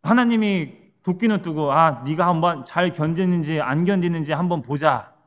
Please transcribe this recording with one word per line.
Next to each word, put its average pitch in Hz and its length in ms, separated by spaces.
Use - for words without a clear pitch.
하나님이 214 720
도끼는 196 380
뜨고, 156 300
"아, 143 340
네가 156 220
한번 165 380
잘 180 280
견디는지 165 680
안 143 220
견디는지 170 480
한번 170 300
보자." 139 500